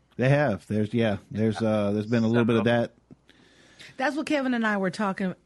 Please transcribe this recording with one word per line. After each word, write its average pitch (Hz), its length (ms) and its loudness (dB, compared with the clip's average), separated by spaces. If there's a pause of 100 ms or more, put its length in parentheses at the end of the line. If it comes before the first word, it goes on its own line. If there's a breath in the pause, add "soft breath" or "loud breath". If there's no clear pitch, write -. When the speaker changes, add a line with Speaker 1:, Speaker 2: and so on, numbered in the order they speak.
(160)
Speaker 1:
They 123 120 2
have. 139 400 2
There's, 107 260 -2
yeah, 113 220 2 (160)
there's, 107 280 0
uh, 107 300 0
there's 104 160 -2
been 117 160 0
a 110 60 2
little 117 160 2
bit 117 140 2
of 104 80 0
that. 120 260 2 (1040 loud breath)
Speaker 2:
That's 269 180 -2
what 294 120 -4
Kevin 269 280 0
and 226 100 0
I 208 120 0
were 190 140 0
talking 190 440 -4 (120)